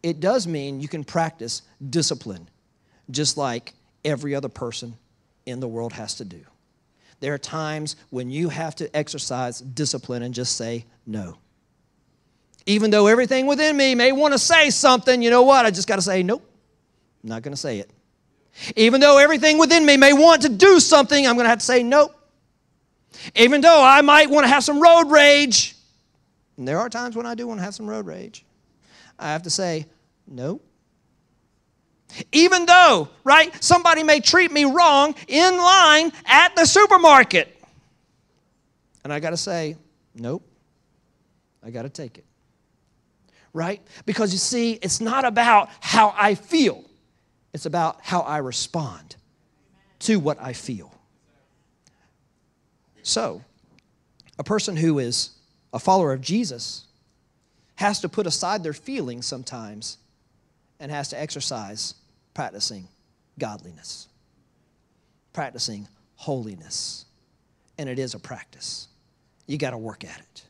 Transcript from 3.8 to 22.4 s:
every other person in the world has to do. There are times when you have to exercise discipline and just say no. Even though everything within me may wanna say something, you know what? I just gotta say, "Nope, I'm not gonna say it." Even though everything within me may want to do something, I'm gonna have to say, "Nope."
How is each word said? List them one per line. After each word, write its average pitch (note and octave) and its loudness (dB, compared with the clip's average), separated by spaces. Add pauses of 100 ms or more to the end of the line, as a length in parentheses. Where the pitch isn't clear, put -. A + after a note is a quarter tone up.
every C#3+ -8
other C3+ -10
person A#2 -14 (480)
in B2+ -14
the B2+ -10
world A#2 -10
has G#2+ -16
to A#2 -16
do. E2+ -20 (800)
There C#3+ -8
are C3+ -10
times D3+ -10 (120)
when B2+ -12
you D#3+ -6
have D#3 -10
to D3+ -12
exercise B2+ -8
discipline B2+ -10
and B2 -10
just B2 -8
say A#2 -10 (200)
no. G2+ -14 (1300)
Even G#3+ 0
though G#3 4
everything B3+ 2
within D4 0
me C4+ 2
may B3 4
wanna C#4 0
say D#4 2
something, B3+ 2
you A#3 0
know B3 6
what? C4 4
I G#3+ 2
just F#3 -8
gotta G3 -4
say, F#3 -2
"Nope, G#3+ -4 (800)
I'm A2 -16
not A2+ -12
gonna C#3 -14
say A#2+ -10
it." G2+ -16 (840)
Even A#3 4
though C#4+ 8
everything D4+ 4
within D#4+ 4
me C#4+ 6
may C#4 8
want D#4 6
to D4+ 0
do F4 6
something, C#4+ 4
I'm A#3+ 2
gonna A#3 2
have A#3 2
to - -8
say, B3+ 2
"Nope." C#4 2 (1200)